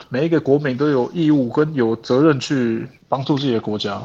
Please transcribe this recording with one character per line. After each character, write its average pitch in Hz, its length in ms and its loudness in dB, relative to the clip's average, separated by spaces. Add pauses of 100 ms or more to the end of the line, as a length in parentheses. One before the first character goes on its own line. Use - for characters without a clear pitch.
(100)
每 131 160 -2
一 - 20 0
个 165 100 2
国 139 200 2
民 139 180 -4
都 147 140 0
有 123 240 0
义 160 160 2
务 139 180 2
跟 156 240 0
有 117 240 2
责 127 260 0
任 151 160 4
去 117 480 -2 (220)
帮 135 160 -4
助 143 140 0
自 139 80 -2
己 123 80 2
的 110 60 0
国 107 180 -4
家。 101 260 -6